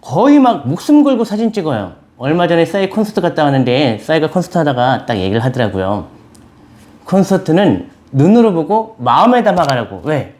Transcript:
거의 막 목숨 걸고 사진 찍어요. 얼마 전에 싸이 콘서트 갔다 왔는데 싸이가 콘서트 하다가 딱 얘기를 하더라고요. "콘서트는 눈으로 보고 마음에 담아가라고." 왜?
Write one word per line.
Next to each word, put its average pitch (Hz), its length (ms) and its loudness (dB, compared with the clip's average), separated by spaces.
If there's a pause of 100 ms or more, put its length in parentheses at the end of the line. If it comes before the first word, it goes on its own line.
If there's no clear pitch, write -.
거의 262 380 2
막 240 280 2
목숨 294 360 2
걸고 254 200 2
사진 214 300 -4
찍어요. 123 400 -4 (240)
얼마 160 300 -2
전에 165 180 2
싸이 190 240 -4
콘서트 214 320 -4
갔다 170 220 -2
왔는데 131 560 0
싸이가 156 320 -2
콘서트 180 260 -4
하다가 131 480 0
딱 117 120 -4
얘기를 98 260 -2
하더라고요. 101 640 -4 (1000)
"콘서트는 190 840 0 (220)
눈으로 202 420 4
보고 196 440 -4
마음에 185 460 2
담아가라고." 135 640 -2
왜? 139 340 -4